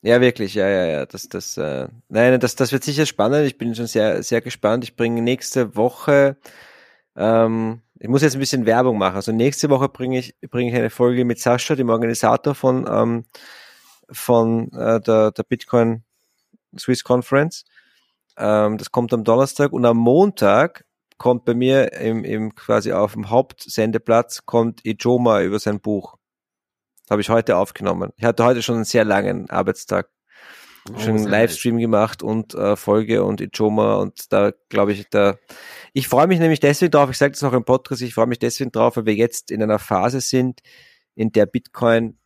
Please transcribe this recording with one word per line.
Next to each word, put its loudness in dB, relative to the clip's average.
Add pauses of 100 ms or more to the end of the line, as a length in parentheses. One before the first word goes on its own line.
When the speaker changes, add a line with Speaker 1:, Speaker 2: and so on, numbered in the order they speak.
Speaker 1:
Ja, 4
wirklich, 2
ja, 0
ja, 0
ja. -2
Das, -18
das, -12
äh, -6 (220)
nein, 4
das, -2
das 0
wird -2
sicher -2
spannend. 0
Ich -4
bin -6
schon -6
sehr, 0
sehr 0
gespannt. -2
Ich -16
bringe -2
nächste -2
Woche, 2 (760)
ähm, 0 (200)
ich -10
muss 2
jetzt 2
ein -6
bisschen -2
Werbung 2
machen. 0
Also -4
nächste 0
Woche 2
bringe -4
ich, -10 (160)
bringe -4
ich -2
eine 0
Folge 2
mit -2
Sascha, 0
dem 0
Organisator 0
von, -2
ähm, 0 (840)
von, 0
äh, -2
der, 2
der -8
Bitcoin -2 (760)
Swiss -4
Conference. 0 (720)
Ähm, 0
das -14
kommt -2
am -2
Donnerstag 0
und -2
am 4
Montag 2 (340)
kommt 0
bei 0
mir 2
im, -4
im -6
quasi -2
auf 0
dem -10
Hauptsendeplatz -2
kommt -2
Ijoma 2
über -2
sein -4
Buch. -6 (960)
Habe 2
ich -4
heute 2
aufgenommen. -4
Ich -10
hatte 2
heute 4
schon -2
einen -2
sehr 0
langen -2
Arbeitstag. -4 (800)
Speaker 2:
Oh, -14
Speaker 1:
Schon -2
einen 2
Speaker 2:
sehr -2
Speaker 1:
Livestream 0
Speaker 2:
nice. -2
Speaker 1:
gemacht 0
und, -6
äh, -2
Folge 0
und -4
Ijoma 0
und -6
da 2 (180)
glaube 0
ich, -8
da, 2 (560)
ich -4
freue 4
mich 2
nämlich 2
deswegen 2
drauf, 4
ich -8
sag 2
das -6
auch 0
im 0
Podcast, -2
ich -8
freue 2
mich -4
deswegen -4
drauf, 0
weil -4
wir 2
jetzt -2
in -4
einer 0
Phase -2
sind, -2 (540)
in -4
der 4
Bitcoin -2